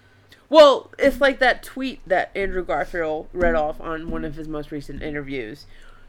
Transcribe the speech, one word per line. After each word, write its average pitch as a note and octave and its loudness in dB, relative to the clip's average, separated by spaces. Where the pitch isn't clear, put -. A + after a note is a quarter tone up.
Well, D4 8
it's C4 2
like C#4 2
that A#3+ 2
tweet - -8
that E3+ 0
Andrew F#3 -4
Garfield D#3+ -4
read F3 2
off D#3 -2
on E3 -8
one D#3+ -6
of D3 -8
his D#3 -12
most D3+ -10
recent C#3+ -10
interviews. C#3 -10